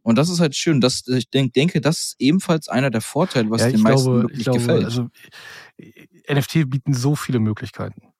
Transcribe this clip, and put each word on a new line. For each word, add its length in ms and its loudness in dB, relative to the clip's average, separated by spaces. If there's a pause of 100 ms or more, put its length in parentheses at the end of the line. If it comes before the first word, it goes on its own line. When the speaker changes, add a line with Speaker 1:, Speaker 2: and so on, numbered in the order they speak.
Speaker 1:
Und 140 2
das 120 2
ist 100 -2
halt 160 2
schön. 240 0
Das, 280 -2
ich 220 -2
denk, 240 0
denke, 280 0
das 180 -2
ist 200 -8
ebenfalls 500 0
einer 200 0
der 120 -2
Vorteile, 480 -2
was 100 0
Speaker 2:
Ja, 80 2
Speaker 1:
den 80 2
Speaker 2:
ich 80 4
Speaker 1:
meisten 220 4
Speaker 2:
glaube, 160 2
Speaker 1:
wirklich 180 -2
Speaker 2:
ich 60 -2
glaube, 140 2
Speaker 1:
gefällt. 260 2
Speaker 2:
also, 240 -4 (680)
N 600 -8
F 100 -2
T 160 2
bieten 300 -2
so 240 0
viele 220 -2
Möglichkeiten. 800 -6